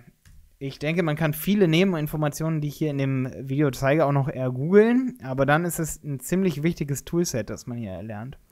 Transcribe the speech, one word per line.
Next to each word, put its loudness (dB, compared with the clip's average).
ich -10
denke, 0
man 0
kann 0
viele 2
Nebeninformationen, 0
die -2
ich -8
hier -2
in -4
dem -2
Video 2
zeige, 2
auch 2
noch 2
ergoogeln, 2
aber 0
dann 4
ist -4
es -6
ein -6
ziemlich 0
wichtiges -4
Toolset, -4
das -12
man -8
hier -8
erlernt. -12